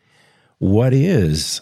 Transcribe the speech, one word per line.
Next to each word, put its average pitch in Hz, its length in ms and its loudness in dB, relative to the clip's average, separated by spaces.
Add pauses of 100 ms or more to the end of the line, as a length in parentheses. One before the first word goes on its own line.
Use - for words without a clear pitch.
(600)
What 113 340 0
is 117 680 0